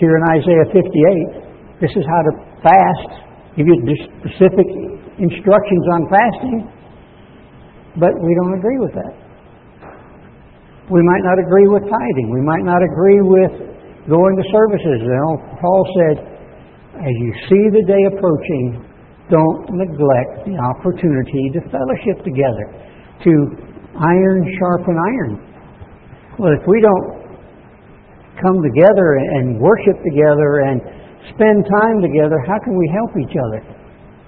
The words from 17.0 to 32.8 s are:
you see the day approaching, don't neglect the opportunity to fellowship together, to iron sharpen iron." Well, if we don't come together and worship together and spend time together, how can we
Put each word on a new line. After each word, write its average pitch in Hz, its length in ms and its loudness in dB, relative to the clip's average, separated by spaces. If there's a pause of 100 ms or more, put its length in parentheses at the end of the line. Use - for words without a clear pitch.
you 120 120 -4 (160)
see 202 220 4
the 208 140 2
day 196 280 2
approaching, 147 720 -4 (480)
don't 160 400 2
neglect 147 760 -2
the 196 120 -8
opportunity 135 960 -4
to 165 160 -6
fellowship 185 540 -6
together, 127 420 -4 (580)
to 175 80 4 (680)
iron 185 440 2 (160)
sharpen 175 380 -2
iron." 170 420 -6 (1000)
Well, 185 120 2
if 139 140 0
we 214 160 2
don't 185 260 2 (1300)
come 185 220 0
together 165 500 4 (240)
and 123 220 -4
worship 196 420 2
together 147 640 2
and 127 160 -2 (480)
spend 214 360 2
time 214 360 0
together, 151 440 0
how 196 140 -4
can 220 160 -6
we 175 140 0